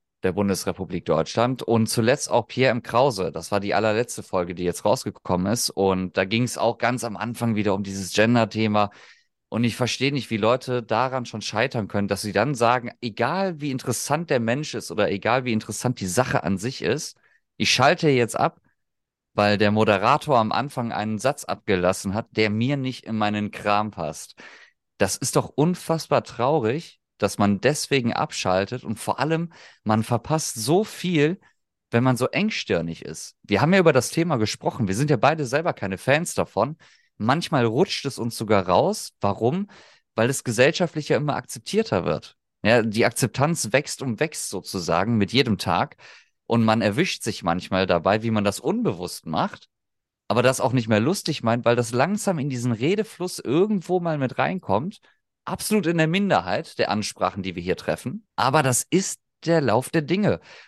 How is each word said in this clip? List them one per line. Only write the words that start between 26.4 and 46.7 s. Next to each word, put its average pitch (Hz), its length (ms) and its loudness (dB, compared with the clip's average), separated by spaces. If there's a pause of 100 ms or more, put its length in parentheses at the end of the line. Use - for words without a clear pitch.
dass 101 160 0
man 101 240 2
deswegen 135 520 0
abschaltet 101 720 -2
und 104 160 -6
vor - 180 -4
allem, 165 340 0 (300)
man 110 220 4
verpasst 151 500 -2
so 143 300 2
viel, 175 560 0 (500)
wenn 120 140 4
man 131 120 4
so 123 100 0
engstirnig 95 760 -2
ist. - 380 -12
Wir 98 180 0
haben 151 120 4
ja 196 80 6
über 160 120 6
das 131 180 2
Thema 165 260 0
gesprochen, 110 500 -2
wir 92 80 0
sind 139 160 0
ja 143 60 4
beide 147 280 2
selber 143 280 -2
keine 95 260 -6
Fans 156 360 0
davon. 110 420 -2 (400)
Manchmal 127 480 0
rutscht 120 400 0
es 139 160 -6
uns 113 180 -6
sogar 104 300 2
raus. 139 520 2
Warum? 123 480 -2 (460)
Weil 117 160 2
es - 140 -6
gesellschaftlich 147 640 2
ja 143 80 2
immer 147 180 -2
akzeptierter 117 720 -2
wird. - 320 -2 (260)
Ja, 113 200 6
die 110 220 2
Akzeptanz 123 680 0
wächst - 280 0
und 120 200 -4
wächst - 280 -4
sozusagen 92 680 -2
mit 98 160 2
jedem 117 260 2
Tag 95 380 -2 (500)
und 113 180 4
man 110 180 4